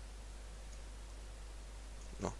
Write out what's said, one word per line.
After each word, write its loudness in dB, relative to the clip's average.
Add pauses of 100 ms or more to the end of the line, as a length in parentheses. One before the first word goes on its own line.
(2250)
No, 8